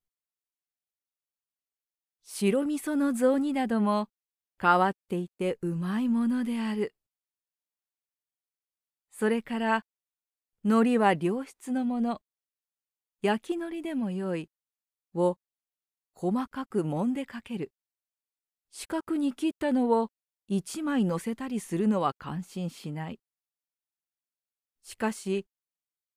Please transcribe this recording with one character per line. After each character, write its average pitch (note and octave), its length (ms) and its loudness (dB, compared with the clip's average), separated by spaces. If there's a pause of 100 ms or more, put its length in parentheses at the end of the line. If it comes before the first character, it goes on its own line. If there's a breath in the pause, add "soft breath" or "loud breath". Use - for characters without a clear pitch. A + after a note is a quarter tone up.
(2250)
白 A3 400 2
味 D4 140 -2
噌 D4+ 160 -6
の C#4 180 2
雑 B3+ 240 4
煮 C#4+ 160 0
な C4 140 0
ど A3 160 0
も、 G#3 260 0 (500)
変 F3+ 200 4
わ F#3 100 4
っ G3 40 0 (180)
て F3+ 60 -2
い F3 120 -4
て F#3 320 -4
う E3+ 160 -2
ま F#3 240 -2
い B3+ 80 0
も A#3 180 2
の B3 160 0
で A#3 160 -4
あ A3 160 -4
る。 G#3 200 -2 (2250)
そ G#3+ 160 0
れ A3+ 140 2
か A#3 160 -6
ら、 A3+ 260 0 (800)
海 G#3 80 4
苔 A3+ 260 6
は G3+ 140 6
良 F3+ 320 0
質 - 260 -14
の B3+ 140 0
も A#3+ 160 -2
の、 A#3 220 -2 (1000)
焼 G#3+ 320 0
き E4+ 40 -4
海 E4+ 80 -4
苔 E4 180 -6
で D#4+ 120 -4
も A#3 160 -2
よ F#3 260 -2
い、 D#3+ 120 -8 (640)
を F3 220 2 (800)
細 A#3 340 0
か C4 160 -8
く G3 180 0
揉 D#3 260 0
ん B3+ 40 2
で C4+ 140 -4
か A#3 160 -12
け A#3 160 -8
る。 D3 140 -8 (1000)
四 - 160 -16
角 D#4+ 280 -2
に C#4+ 180 0
切 D#4 160 -2
っ - 20 0
た D4 200 -2
の B3 180 4
を A3+ 200 2 (380)
一 G3 360 -2
枚 C#4+ 200 2
乗 E3+ 140 2
せ A3+ 160 -6
た C4 140 -10
り B3 100 -4
す - 180 -4
る G#3+ 120 2
の G3+ 120 2
は D3 140 0
感 D#3 300 -8
心 F3+ 260 -6
し - 220 -10
な D#3+ 180 -8
い。 - 80 -12 (1700)
し - 120 -20
か A3 140 -2
し、 G3 340 -4 (720)